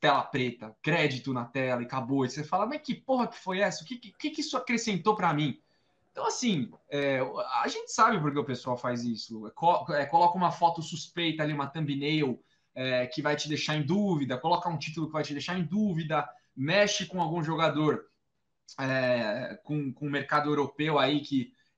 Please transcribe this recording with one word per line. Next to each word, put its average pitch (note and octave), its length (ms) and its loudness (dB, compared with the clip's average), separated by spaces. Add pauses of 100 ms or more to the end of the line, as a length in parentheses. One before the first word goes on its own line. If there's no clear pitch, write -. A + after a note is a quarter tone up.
tela C#3 220 4
preta, A#2+ 600 -4
crédito D3 500 0
na B2 120 -2
tela B2+ 380 -2
e - 20 -4
acabou. C3 400 0
E B2+ 60 0
você D3+ 120 -8
fala, F#3 240 0
"Mas D4+ 160 -4
que A3+ 120 -4
porra B3 340 0
que - 100 -12
foi F#3 220 -4
essa? F#3 240 0
O - 20 -18
que, A#3+ 120 -10
que, - 320 -8
que D#4 100 -8
isso - 160 -4
acrescentou A3 580 0
pra F3+ 180 2
mim?" D3 280 0 (500)
Então, - 160 -4
assim, G#3+ 440 0 (180)
é, C#3 300 0 (420)
a - 60 0
gente A4+ 240 -6
sabe A3 300 4
por D3 120 0
que C#3+ 60 0
o C#3 60 0
pessoal B2 340 -4
faz B2 240 -4
isso. A2 460 -6
É, - 20 -12
co-, E3 420 2
é, C#3+ 140 0
coloca F3 320 4
uma E3+ 140 4
foto E3 280 2
suspeita D#3+ 640 -4
ali, D3+ 100 0
uma C#3 140 -2
thumbnail, C#3+ 760 0 (320)
é, B2+ 360 0
que - 120 -6
vai D3 140 2
te D3+ 140 -4
deixar D3+ 260 -2
em D#3 80 0
dúvida, D3 560 0
coloca F3 300 2
um E3 100 -4
título D#3 300 -6
que D#3 40 -10
vai D3+ 120 -2
te D3 80 -6
deixar D3 260 -4
em F3 60 0
dúvida, E3 600 0 (320)
mexe F#3+ 500 2
com F3+ 140 -4
algum E3 220 0
jogador, D3+ 640 2 (760)
é, B2 840 0
com, D3 280 -4
com D3 140 -8
o C#3+ 40 -2
mercado C#3+ 380 0
europeu D3 520 0
aí C#3+ 200 4
que, C3 320 -2 (260)